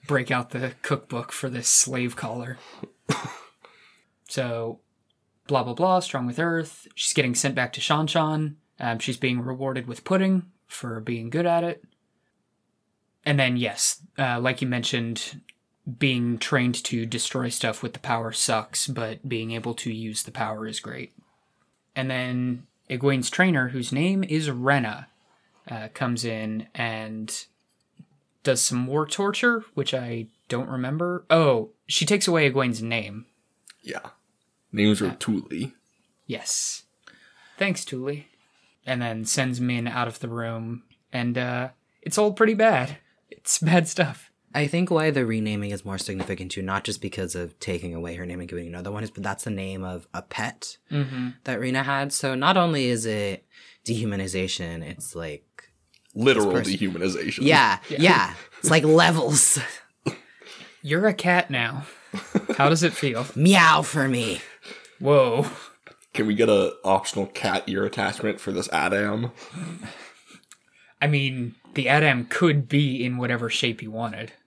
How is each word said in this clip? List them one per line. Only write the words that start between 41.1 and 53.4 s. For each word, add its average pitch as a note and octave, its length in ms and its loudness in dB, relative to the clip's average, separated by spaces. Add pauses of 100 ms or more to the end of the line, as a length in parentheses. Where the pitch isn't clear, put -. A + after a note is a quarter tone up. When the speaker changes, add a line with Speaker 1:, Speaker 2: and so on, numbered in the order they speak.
Speaker 1:
and, A#2+ 260 -2
uh, B2 320 -4 (320)
it's - 160 -2
all G#3 160 4
pretty A3 200 4
bad. G3+ 440 4 (320)
It's - 300 -2
bad E3 280 6
stuff. - 420 -2 (240)
Speaker 3:
I D3 140 0
think F3 220 2
why D#3 220 4
the C3+ 140 2
renaming G#2+ 460 0
is G2 140 -6
more G2 120 -6
significant F#2 540 -6
too, G2 100 -6
not F#2+ 240 -2
just G2 160 -4
because F#2 340 -6
of F2 240 -8
taking F2 340 -6
away E2+ 220 -8
her F2+ 100 -10
name F2 140 -8
and F2 80 -10
giving F2 200 -8
another F2 240 -10
one, G#2+ 120 -6
is, G#2+ 80 -8
but G2+ 120 -12
that's G2 200 -6
the A#2 80 -6
name F#2+ 320 -6
of F#2 300 -10
a E2+ 80 -8
pet - 560 -8 (140)
Speaker 1:
Mm-hmm. C3 380 -4 (140)
Speaker 3:
that B2 160 -4
Rena B2+ 240 -2
had. C#3 300 -2
So C3 220 -2
not D3+ 220 4
only D#3 320 2
is A2+ 160 0
it G#2 400 -4 (400)